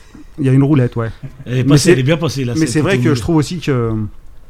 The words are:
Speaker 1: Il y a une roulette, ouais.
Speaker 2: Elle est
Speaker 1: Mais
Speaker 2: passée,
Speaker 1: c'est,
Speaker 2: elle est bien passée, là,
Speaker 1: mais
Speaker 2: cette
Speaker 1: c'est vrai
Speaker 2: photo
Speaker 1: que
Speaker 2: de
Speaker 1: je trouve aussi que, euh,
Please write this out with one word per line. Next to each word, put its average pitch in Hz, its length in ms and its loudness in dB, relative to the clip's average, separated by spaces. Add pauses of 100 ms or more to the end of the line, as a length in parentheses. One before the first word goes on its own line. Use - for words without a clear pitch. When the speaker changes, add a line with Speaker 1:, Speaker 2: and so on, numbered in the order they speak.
(400)
Speaker 1:
Il 139 60 -2
y 131 40 2
a 127 40 4
une 135 100 6
roulette, 135 320 2
ouais. 113 140 -4 (360)
Speaker 2:
Elle 117 140 -8
est 123 40 0
Speaker 1:
Mais 131 80 0
Speaker 2:
passée, 143 120 6
Speaker 1:
c'est, 175 100 4
Speaker 2:
elle 131 60 0
est 131 40 0
bien 156 140 2
passée, 139 280 -4
là, 120 80 -4
Speaker 1:
mais 160 80 0
Speaker 2:
cette 156 80 0
Speaker 1:
c'est 151 120 0
vrai 175 100 0
Speaker 2:
photo 123 120 0
Speaker 1:
que 165 60 2
Speaker 2:
de 143 60 2
Speaker 1:
je 117 60 -4
trouve 165 140 0
aussi 156 240 0
que, 143 120 -4
euh, 117 220 -2 (560)